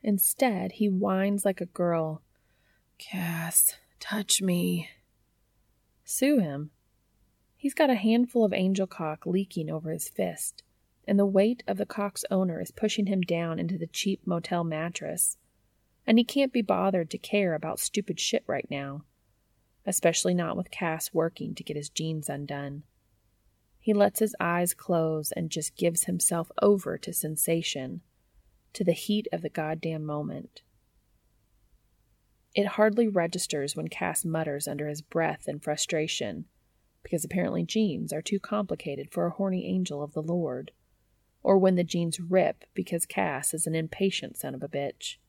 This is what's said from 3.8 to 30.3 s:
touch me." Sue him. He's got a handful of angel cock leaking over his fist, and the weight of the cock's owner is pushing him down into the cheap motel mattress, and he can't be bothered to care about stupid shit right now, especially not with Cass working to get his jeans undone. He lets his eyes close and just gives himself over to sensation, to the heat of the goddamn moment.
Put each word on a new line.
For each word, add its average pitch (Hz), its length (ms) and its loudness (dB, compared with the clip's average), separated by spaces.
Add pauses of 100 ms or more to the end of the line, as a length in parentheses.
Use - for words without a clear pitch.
touch - 420 0
me." 175 480 0 (1120)
Sue 277 360 4
him. 151 320 -2 (840)
He's 277 180 -2
got 294 160 6
a 247 60 6
handful 226 480 4
of 196 80 4
angel 190 340 2
cock 160 400 -6
leaking 180 420 0
over 156 220 -6
his 156 180 -6
fist, - 540 -6 (460)
and 196 100 4
the 202 80 6
weight 202 400 2
of 196 120 -2
the 202 80 0
cock's - 440 -6
owner 185 300 0
is - 100 -8
pushing 208 360 0
him 190 160 2
down 165 360 -2
into 170 180 -2
the 165 120 -6
cheap - 360 -4
motel 175 380 -2
mattress, 160 760 -4 (680)
and 220 120 6
he 240 60 6
can't 269 280 0
be 240 100 0
bothered 185 480 2
to - 80 -8
care 196 360 0
about 156 260 -4
stupid - 400 -4
shit - 260 0
right - 240 -4
now, 139 340 -8 (800)
especially - 500 2
not 170 220 0
with 180 140 -4
Cass 160 420 -4
working 165 440 -2
to - 80 -14
get 147 120 -6
his 147 120 -8
jeans 160 400 -4
undone. 143 560 -6 (960)
He 220 140 2
lets 202 260 4
his 214 180 0
eyes 175 360 2
close 160 580 0
and 165 180 -4
just - 260 -6
gives 170 280 2
himself 170 560 0
over 196 380 4
to - 140 -10
sensation, 156 920 -2 (720)
to - 100 -2
the 175 80 10
heat 208 400 2
of 165 100 -2
the 160 60 -4
goddamn 160 560 -2
moment. - 580 -6 (1900)